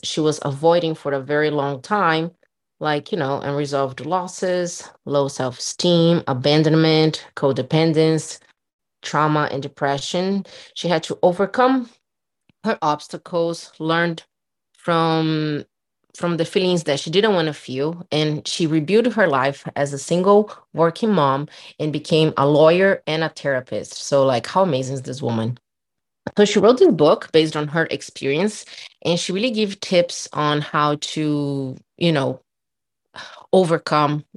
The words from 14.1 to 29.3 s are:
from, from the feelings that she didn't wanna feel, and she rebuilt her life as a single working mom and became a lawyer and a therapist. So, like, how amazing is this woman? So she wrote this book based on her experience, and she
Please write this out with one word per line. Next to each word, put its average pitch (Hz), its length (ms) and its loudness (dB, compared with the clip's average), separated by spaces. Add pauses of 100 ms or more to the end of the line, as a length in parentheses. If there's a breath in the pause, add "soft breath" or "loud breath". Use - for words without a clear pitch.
from, 160 920 -2 (520)
from 170 200 -4
the 160 80 -2
feelings 180 400 0
that 143 160 -2
she - 100 -10
didn't 202 240 2
wanna 160 200 0
feel, 147 580 -6
and 151 340 -2
she - 220 -2
rebuilt 185 460 2
her 214 140 2
life 139 360 -2 (140)
as 143 160 -2
a 139 40 -8
single 202 540 2 (220 loud breath)
working 165 400 0
mom 143 340 2 (320 loud breath)
and 156 140 -4
became 156 420 2
a 139 100 2
lawyer 160 640 6
and 156 160 -2
a 156 60 -2
therapist. 127 640 -6
So, 139 320 2
like, 123 220 0
how 190 160 2
amazing 135 320 -2
is 127 80 -8
this 131 180 -10
woman? 117 360 -2 (800)
So 208 60 6
she 208 160 2
wrote 233 200 6
this 370 120 8
book 160 400 2
based 156 240 2
on 151 140 -2
her 160 200 0
experience, 147 760 -4 (380 loud breath)
and 170 140 0
she 175 140 -4